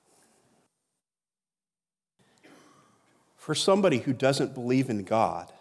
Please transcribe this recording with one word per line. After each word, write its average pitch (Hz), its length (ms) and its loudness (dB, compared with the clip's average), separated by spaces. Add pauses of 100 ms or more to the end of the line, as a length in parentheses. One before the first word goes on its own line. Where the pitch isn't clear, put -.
(3250)
For - 180 -8
somebody 190 440 2
who 135 140 -4
doesn't 135 400 0
believe 127 380 -2
in 104 120 -4
God, 90 480 -2 (100)